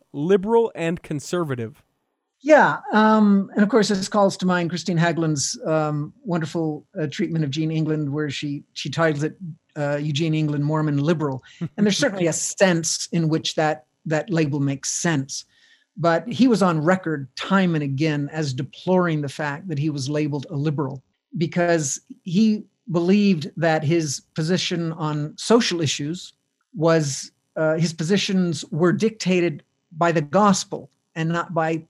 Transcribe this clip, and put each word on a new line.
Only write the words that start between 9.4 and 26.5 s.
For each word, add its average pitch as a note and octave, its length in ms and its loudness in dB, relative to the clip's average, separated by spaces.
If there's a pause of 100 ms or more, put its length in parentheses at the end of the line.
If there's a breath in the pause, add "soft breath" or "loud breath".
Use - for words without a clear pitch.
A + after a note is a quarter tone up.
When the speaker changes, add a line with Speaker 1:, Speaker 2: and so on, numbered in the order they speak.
Speaker 2:
uh, D3 260 -2
Eugene D#3 320 -2
England, D3 300 0
Mormon D3+ 340 0
liberal. C#3+ 460 0 (160)
And G#3 260 0
there's G3 120 2
certainly G3 280 0
a D#3 60 2
Speaker 1:
<laughs> - 260 -6
Speaker 2:
sense E3+ 540 2
in E3 160 2
which D#3+ 260 -2
that, D#3 320 0 (200)
that D#3 220 -2
label D#3+ 300 0
makes C#3 320 -2
sense. D3 540 -4 (520 soft breath)
But E3+ 300 0
he A#3+ 220 2
was G3+ 140 4
on E3+ 200 2
record D#3+ 540 0
time F#3 400 0
and D3 80 -2
again C#3+ 480 -2
as D#3 200 -4
deploring E3 680 0
the C#3+ 80 -6
fact D3+ 400 -6
that D#3 100 -4
he D#3 120 0
was C#3+ 200 -6
labeled D3 400 -2
a D#3 60 -6
liberal, C#3 440 -4 (380)
because E3+ 640 0 (240)
he G#3+ 400 2 (260)
believed F3+ 680 2
that D#3+ 280 0
his D#3 380 0 (120)
position E3 600 -2
on D3+ 420 -4
social A3 440 2
issues D3+ 520 -4 (420)